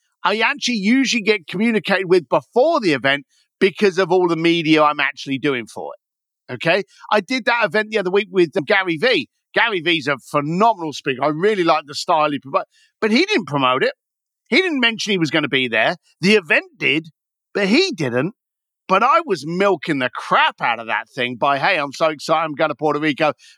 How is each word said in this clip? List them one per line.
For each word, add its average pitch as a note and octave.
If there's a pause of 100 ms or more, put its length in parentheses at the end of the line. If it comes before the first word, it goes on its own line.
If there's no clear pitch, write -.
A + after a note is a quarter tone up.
(220)
I G#3+
actually B3
usually A#3
get G3+
communicated G3
with F3
before C4
the F#3
event C#3 (320)
because F#3+
of F3+
all F3+
the E3+
media D#3+
I'm D3
actually C3+
doing B2+
for D#2
it. -
Okay? E3 (260)
I G#3+
did B3
that A#3
event G#3+
the G#3+
other F3+
week G3+
with, F3+
um, F3
Gary F#3+
Vee. E3 (240)
Gary G3+
Vee's D3+
a C#3
phenomenal E3
speaker. C3
I D3+
really F3+
like D#3+
the C#3
style D3+
he C#3
provi-, C#3+ (360)
but A3
he C4+
didn't D#4
promote C3+
it. - (540)
He B3+
didn't F4
mention A3+
he F#3+
was D#3
gonna D3
be C3
there. A#2 (240)
The G3
event A3
did, D#3 (460)
but G3
he E4
didn't. C#3+ (540)
But F#3+
I D#4
was E3
milking E3+
the B2+
crap C#4
out A#2+
of A2+
that A2
thing B2
by, C#3
"Hey, F3+
I'm C#3+
so E3
excited. D#3
I'm D3+
going D#3+
to C#3+
Puerto D3
Rico, D3+ (240)